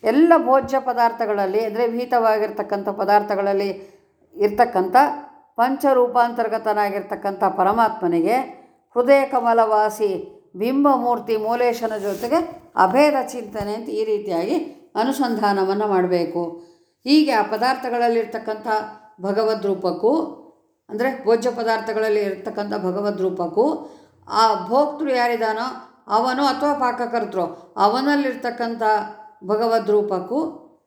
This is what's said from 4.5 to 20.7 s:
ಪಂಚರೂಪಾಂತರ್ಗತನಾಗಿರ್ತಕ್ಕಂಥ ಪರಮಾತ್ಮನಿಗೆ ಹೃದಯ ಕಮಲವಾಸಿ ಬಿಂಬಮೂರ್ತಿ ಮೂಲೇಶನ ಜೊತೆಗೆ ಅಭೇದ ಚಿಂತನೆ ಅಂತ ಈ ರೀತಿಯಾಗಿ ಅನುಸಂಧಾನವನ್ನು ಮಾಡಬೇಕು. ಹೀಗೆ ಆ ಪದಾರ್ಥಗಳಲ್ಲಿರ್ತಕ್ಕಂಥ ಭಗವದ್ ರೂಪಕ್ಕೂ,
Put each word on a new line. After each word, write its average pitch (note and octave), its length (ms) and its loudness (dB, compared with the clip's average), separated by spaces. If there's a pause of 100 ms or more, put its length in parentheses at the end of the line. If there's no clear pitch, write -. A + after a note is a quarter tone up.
ಪಂಚರೂಪಾಂತರ್ಗತನಾಗಿರ್ತಕ್ಕಂಥ A3+ 1900 0 (140)
ಪರಮಾತ್ಮನಿಗೆ G3 800 2 (580)
ಹೃದಯ C4+ 300 6
ಕಮಲವಾಸಿ A3 1160 0 (140)
ಬಿಂಬಮೂರ್ತಿ A#3+ 840 2
ಮೂಲೇಶನ A#3 600 -2
ಜೊತೆಗೆ G#3 380 -4 (400)
ಅಭೇದ C4+ 380 4 (140)
ಚಿಂತನೆ G#3 460 -8
ಅಂತ A#3 160 -8
ಈ G#3+ 140 -4
ರೀತಿಯಾಗಿ G#3 520 -2 (400)
ಅನುಸಂಧಾನವನ್ನು G#3 920 0
ಮಾಡಬೇಕು. F3 760 0 (420)
ಹೀಗೆ D4 280 4
ಆ A3 100 2
ಪದಾರ್ಥಗಳಲ್ಲಿರ್ತಕ್ಕಂಥ A#3 1300 -2 (540)
ಭಗವದ್ G3+ 440 -2
ರೂಪಕ್ಕೂ, G3 540 0 (680)